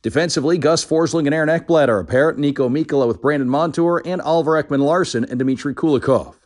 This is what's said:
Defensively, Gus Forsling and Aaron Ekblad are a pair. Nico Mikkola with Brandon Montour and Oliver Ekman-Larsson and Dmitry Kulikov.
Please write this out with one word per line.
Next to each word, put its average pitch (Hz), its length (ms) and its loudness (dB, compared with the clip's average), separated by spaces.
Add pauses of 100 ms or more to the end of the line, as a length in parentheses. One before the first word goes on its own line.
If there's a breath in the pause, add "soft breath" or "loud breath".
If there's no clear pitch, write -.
Defensively, 156 540 0
Gus 160 280 0
Forsling 160 420 0
and 143 80 0
Aaron 156 140 0
Ekblad 160 400 2
are 110 100 2
a 90 60 -4
pair. 131 280 2
Nico 139 360 -2
Mikkola 143 400 0
with 113 120 -2
Brandon 139 280 0
Montour 165 580 0
and 180 160 -6
Oliver 156 400 0
Ekman-Larsson 143 640 0
and 127 140 -6
Dmitry 135 360 -2
Kulikov. 131 720 0